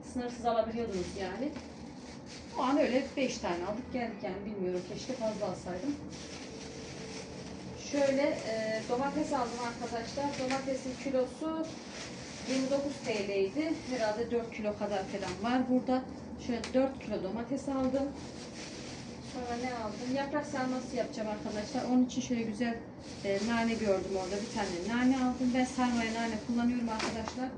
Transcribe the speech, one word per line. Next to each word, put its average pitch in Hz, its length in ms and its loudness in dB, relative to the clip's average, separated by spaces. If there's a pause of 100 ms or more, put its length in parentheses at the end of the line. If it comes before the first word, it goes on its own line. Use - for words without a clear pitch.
(120)
Sınırsız 240 340 -2
alabiliyordunuz 220 720 2
yani. 202 280 -2 (1080)
O - 40 2
an 269 160 6
öyle 262 240 6 (140)
beş 247 220 2
tane 175 260 0
aldık 214 280 -4
geldik 226 300 -2
yani, 190 140 -4 (100)
bilmiyorum, 180 340 0 (120)
keşke - 200 -6
fazla 208 340 0
alsaydım. 180 480 -2 (2000)
Şöyle, 277 300 6
e, 220 680 2
domates 277 440 2
aldım 240 360 0
arkadaşlar. 240 580 -4 (140)
Domatesin 262 520 0 (120)
kilosu 294 600 0 (840)
yirmi 262 220 2
dokuz 277 220 2 (120)
T 208 240 0
L'ydi. 202 440 2 (180)
Herhalde 226 400 2
dört 233 260 0
kilo 208 220 -2
kadar 202 260 0
falan 202 480 -2
var 254 180 4
burada. 254 320 4 (440)
Şöyle 233 140 0 (140)
dört 262 300 4
kilo 196 180 -2
domates 233 460 -2
aldım. 269 400 2 (1200)
Sonra 247 300 -2
ne 247 120 -2
aldım? 226 420 -2
Yaprak 285 300 0
sarması 254 500 -2
yapacağım 214 320 0
arkadaşlar. 208 640 -2
Onun 254 140 8
için 254 140 -2
şöyle 233 220 0
güzel, 226 320 0 (500)
e, 196 140 4 (100)
nane 226 260 4
gördüm 196 480 4
orada. 185 200 -2
Bir - 120 -6
tane 202 440 0
nane 254 180 8
aldım. 254 380 2
Ben 254 100 6
sarmaya 233 500 2
nane 226 200 0 (120)
kullanıyorum 240 420 4
arkadaşlar. 226 680 -2